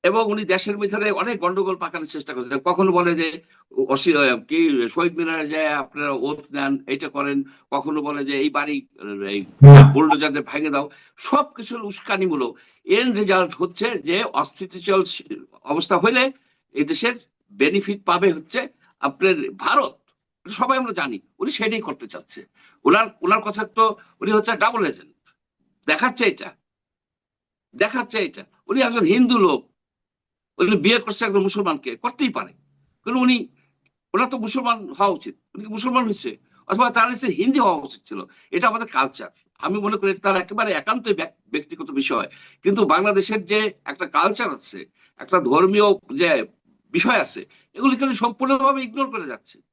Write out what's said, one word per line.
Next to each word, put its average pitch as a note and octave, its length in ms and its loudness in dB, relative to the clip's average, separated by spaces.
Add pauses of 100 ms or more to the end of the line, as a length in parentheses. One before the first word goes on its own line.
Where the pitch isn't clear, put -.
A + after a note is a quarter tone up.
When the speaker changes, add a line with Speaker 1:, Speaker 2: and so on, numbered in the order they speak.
Speaker 1:
এবং A3 140 0 (100)
উনি G#3 120 -6
দেশের G3 320 -2
ভিতরে G#3 340 -4
অনেক F#3+ 300 -4
গন্ডগোল F#3 360 -2
পাকানোর E3 300 -10
চেষ্টা D3 280 -12
করছেন। B2 240 -6
কখনো F3+ 340 0
বলে F3 220 2
যে D#3+ 140 -2 (600)
অসি-, D3 300 2
আহ, B2+ 300 2
কি D3 400 0
শহীদ E3+ 300 -2
মিনারে D#3+ 300 -4
যায় D#3 180 -2
আপনারা D3 440 -6
ওত C#3 300 -6 (120)
নেন, C#3 340 -4
এটা C3+ 220 -6
করেন, C#3 340 -4 (280)
কখনো D3 320 -4
বলে C#3+ 220 -6
যে C#3 140 -4
এই D3 120 0
বাড়ি, C#3+ 360 -6 (420)
এই G2+ 120 -4
Speaker 2:
না। C#3 520 12
Speaker 1:
বুলডোজারদের D3+ 500 2 (100)
ভেঙে D3+ 180 -4
দাও, C#3+ 200 -4 (260)
সবকিছু B3 640 -4
উস্কানিমূলক। F#3+ 760 -4 (280)
এন্ড A3+ 320 2
রেজাল্ট F#3+ 380 0
হচ্ছে F3+ 480 -4
যে F3+ 220 -2
অস্থিতিশীল F#3 760 -4 (640)
অবস্থা E3+ 340 -2
হইলে B3+ 340 0 (400)
এই C#3+ 120 -2
দেশের A3+ 300 -2 (380)
বেনিফিট G3 520 -2
পাবে F3 280 2
হচ্ছে A#3 360 -8 (320)
আপনার F3+ 340 0 (160)
ভারত, - 480 -2 (520)
সবাই B3+ 280 -2
আমরা A#3+ 140 -4
জানি। C3+ 260 -6 (200)
উনি A#3+ 140 -4
সেটাই A3 280 -4
করতে B2+ 280 -12
চাচ্ছে। - 380 -20 (380)
ওনার, G#3+ 220 4 (140)
ওনার G#3 200 0
কথা G#3+ 240 -6
তো A3 320 0 (240)
উনি G3+ 100 -4
হচ্ছে G#3+ 260 2
ডাবল G#3+ 300 0
এজেন্ট, - 260 -8 (720)
দেখাচ্ছে A3+ 380 -2
এটা, - 300 -2 (1200)
দেখাচ্ছে A3 420 -2
এটা। D#3+ 260 -6 (220)
উনি C4 140 0
একজন A#3 240 2
হিন্দু A#3 340 4
লোক, E3+ 220 2 (1000)
উনি G3+ 180 2
বিয়ে G#3 220 2
করছে A3 260 -6
একজন G3+ 160 2
মুসলমানকে, F#3 560 -4
করতেই B3 320 -4
পারে, G#2+ 240 -8 (520)
কিন্তু B3 160 -2
উনি, B3 280 2 (680)
ওনার B3 160 0
তো C4 80 -6
মুসলমান A3+ 500 -4
হওয়া G3 240 0
উচিত, B2 240 -10 (180)
উনি F#3+ 100 -14
কি - 60 -16
মুসলমান B3 340 -2
হয়েছে? F#3+ 320 -6 (300)
অথবা A#3+ 240 -6
তার A#3 200 0
হচ্ছে B3+ 160 -8
হিন্দি A#3 320 0
হওয়া F3 260 0
উচিত - 200 -18
ছিল। G2+ 200 -12 (260)
এটা F3+ 180 0
আমাদের A3+ 200 -4
কালচার। C3+ 400 -4 (300)
আমি F#3 200 -4
মনে G#3 180 -4
করি G3 140 -2
এটা F#3+ 100 -6
তার F#3+ 220 0
একেবারে G#3+ 300 -4
একান্তই G#3+ 420 -2
ব্যক-, - 360 -10
ব্যক্তিগত D3+ 400 -10
বিষয়, C3 380 -4 (340)
কিন্তু G3 220 2
বাংলাদেশের G3 600 0
যে G#3 280 -2 (120)
একটা - 220 -10
কালচার F#3+ 440 -2
আছে, G#2 400 -16 (280)
একটা - 220 -2
ধর্মীয় F#3+ 760 2
যে D3+ 300 0 (440)
বিষয় G#3 300 0
আছে, - 260 -8 (280)
এগুলি C4 220 0
কিন্তু C4 180 -4
সম্পূর্ণভাবে C4 680 -2
ইগনোর B3+ 280 -8
করে F#3+ 160 -10
যাচ্ছে। - 340 -18 (120)